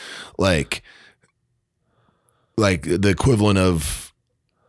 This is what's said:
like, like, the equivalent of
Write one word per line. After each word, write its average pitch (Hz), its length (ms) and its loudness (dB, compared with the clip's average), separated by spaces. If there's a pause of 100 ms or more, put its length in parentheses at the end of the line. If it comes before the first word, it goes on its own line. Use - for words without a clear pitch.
(380)
like, 85 460 -2 (1700)
like, 95 260 0
the 87 260 0
equivalent 104 480 2
of 90 560 -2 (560)